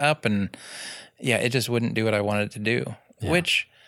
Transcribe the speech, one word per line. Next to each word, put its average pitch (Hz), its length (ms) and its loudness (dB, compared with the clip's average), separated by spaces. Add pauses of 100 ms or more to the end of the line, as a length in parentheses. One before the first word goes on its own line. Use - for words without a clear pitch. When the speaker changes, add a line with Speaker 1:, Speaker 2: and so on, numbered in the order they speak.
Speaker 1:
up 147 240 2
and, 101 300 0 (680)
yeah, 120 160 2
it 120 140 2
just 117 180 0
wouldn't 117 260 0
do 110 120 0
what 107 80 2
I 104 80 2
wanted 104 220 0
it 104 80 -6
to - 80 -12
do, 110 340 0 (260)
Speaker 2:
Yeah. - 100 -2
Speaker 1:
which, - 380 2 (200)